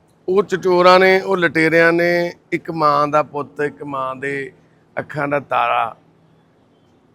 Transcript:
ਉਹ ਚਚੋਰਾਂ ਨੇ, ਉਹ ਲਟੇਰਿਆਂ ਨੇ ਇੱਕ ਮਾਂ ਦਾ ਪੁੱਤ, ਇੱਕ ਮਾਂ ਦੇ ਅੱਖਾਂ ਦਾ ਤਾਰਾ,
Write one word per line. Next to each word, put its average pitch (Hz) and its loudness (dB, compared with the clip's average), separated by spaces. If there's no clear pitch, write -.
ਉਹ 190 0
ਚਚੋਰਾਂ 180 4
ਨੇ, 190 4
ਉਹ 190 -4
ਲਟੇਰਿਆਂ 165 2
ਨੇ 175 0
ਇੱਕ 175 -8
ਮਾਂ 147 0
ਦਾ 151 0
ਪੁੱਤ, 143 -10
ਇੱਕ 147 -6
ਮਾਂ 131 -8
ਦੇ 139 -10
ਅੱਖਾਂ 143 -6
ਦਾ 143 -4
ਤਾਰਾ, 120 -2